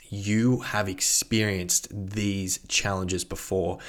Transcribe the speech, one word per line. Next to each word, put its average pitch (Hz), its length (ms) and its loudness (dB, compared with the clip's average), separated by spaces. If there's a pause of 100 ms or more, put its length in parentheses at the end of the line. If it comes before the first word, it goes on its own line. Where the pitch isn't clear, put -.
(120)
you 107 480 4
have 104 300 -2
experienced 95 1000 0
these 98 760 -2
challenges 92 560 0
before 95 640 -2